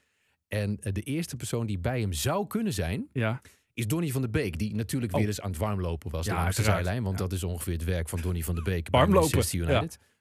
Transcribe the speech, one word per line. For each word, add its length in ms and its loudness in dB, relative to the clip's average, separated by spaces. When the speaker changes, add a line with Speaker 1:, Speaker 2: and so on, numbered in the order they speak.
Speaker 1:
En, 320 0
eh, 120 -4
de 100 -2
eerste 340 -4
persoon 300 -4
die 120 -2
bij 220 -2
hem 120 0
zou 340 0
kunnen 260 -2
zijn, 400 -2
Speaker 2:
Ja. 280 0
Speaker 1:
is 140 -4
Donny 240 0
van 120 0
de 60 0
Beek. 300 -2
Die 160 -2
natuurlijk 380 -2
Speaker 2:
Oh. 60 2
Speaker 1:
weer 100 4
eens 120 -4
aan 100 -6
het 100 -6
warmlopen 500 -2
was 160 -2
Speaker 2:
Ja, 80 0
Speaker 1:
langs 220 0
de 0 -
Speaker 2:
uiteraard. 280 4
Speaker 1:
zijlijn. 200 0
Want 140 0
Speaker 2:
Ja. 60 0
Speaker 1:
dat 80 -2
is 120 -2
ongeveer 300 -2
het 100 -4
werk 240 -2
van 120 -4
Donny 220 -2
van 120 -2
de 80 -2
Beek 280 -2
bij 100 8
Speaker 2:
Warmlopen, 300 6
Speaker 1:
Manchester 280 2
United. 420 2
Speaker 2:
ja. 60 -20